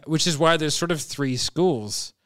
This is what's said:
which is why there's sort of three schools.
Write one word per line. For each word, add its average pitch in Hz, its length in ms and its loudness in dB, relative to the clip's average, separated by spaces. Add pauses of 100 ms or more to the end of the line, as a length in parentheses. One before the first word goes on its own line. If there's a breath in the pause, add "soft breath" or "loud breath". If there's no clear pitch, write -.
which 160 240 0
is 160 100 0
why 165 200 6
there's 151 180 0
sort 170 160 0
of 156 80 -2
three 135 360 -4
schools. 123 760 -2 (140)